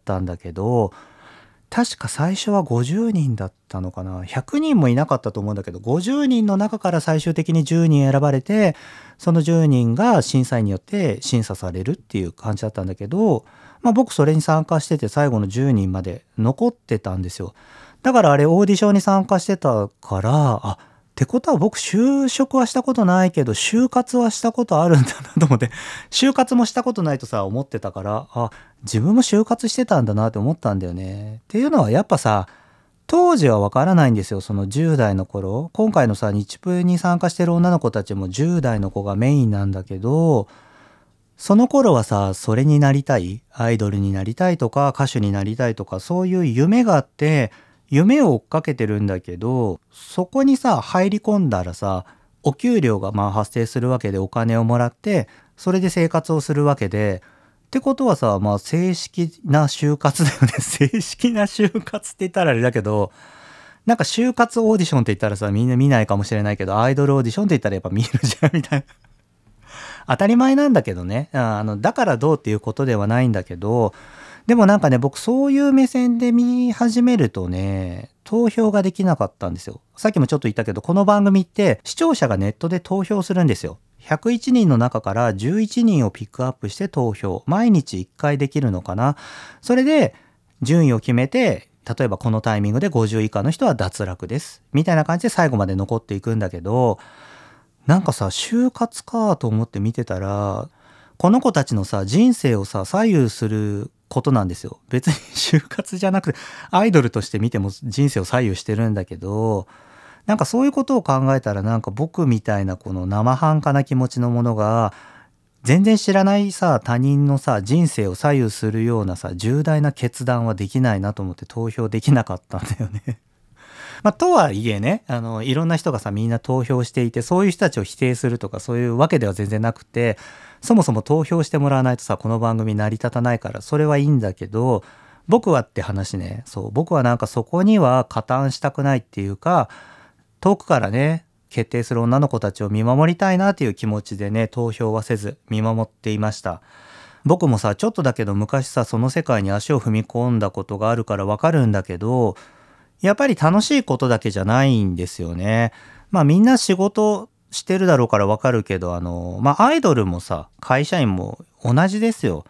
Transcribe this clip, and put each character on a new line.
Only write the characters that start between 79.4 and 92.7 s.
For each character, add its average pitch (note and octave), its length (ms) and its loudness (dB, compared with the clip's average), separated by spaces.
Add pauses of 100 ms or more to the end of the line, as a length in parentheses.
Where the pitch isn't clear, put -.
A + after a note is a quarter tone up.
ん F2 40 -6
で E2+ 60 -8
す - 80 -14
よ。 - 140 -14 (140)
さ - 140 0
っ - 20 4
き F#3 80 0
も C3 80 4
ち - 60 -2
ょ D3+ 40 2
っ - 20 -6
と B2+ 80 -4
言 G#2 60 0
っ - 20 -14
た A2+ 100 -2
け G#2+ 80 -4
ど、 G#2 80 -6
こ E3+ 120 -2
の G3 120 4
番 G#3 180 4
組 G3 180 4
っ E3+ 40 -6
て F3+ 380 0
視 - 120 -14
聴 E4 200 2
者 - 120 0
が G#2 100 0
ネ G2 120 0
ッ - 20 -2
ト - 160 -8
で F3 120 -4
投 F#3+ 240 -4
票 G3+ 180 -2
す F#3 120 -6
る F3+ 100 2
ん D#3 40 4
で A2+ 80 2
す - 100 -8
よ。 F2+ 120 -12 (220)
百 A3 320 -4
一 B3 200 -2
人 A#3 160 4
の C3 100 4
中 A#2 240 0
か G2 120 -4
ら A2+ 200 0
十 C3+ 280 -2
一 A3+ 220 -2
人 E3+ 220 2
を G2 60 -2
ピ - 140 -14
ッ - 40 -16
ク - 140 -8
ア B2+ 60 -2
ッ B2+ 40 -6
プ - 160 -10
し - 60 -12
て G3 120 -6
投 A#2+ 260 -2
票。 F#2+ 320 -6
毎 G#3+ 240 2
日 C3+ 320 0
一 - 160 -12
回 D3 200 -2
で C#3 120 -2
き D3+ 100 -4
る B2 120 0
の F2 100 -4
か F#2 140 -8
な。 C3 200 0 (460)
そ B3 140 0
れ C4 80 4
で D4 320 2 (460)
順 D#3 260 4
位 B2 60 4
を A2 60 0
決 B2 140 -2
め B2+ 140 2
て、 G#3+ 420 -2 (280)
例 C3+ 80 0
え - 20 0
ば G2 100 -4
こ A#2 140 -2
の A2 100 0
タ A2 160 0
イ G2+ 40 0
ミ G#2 100 0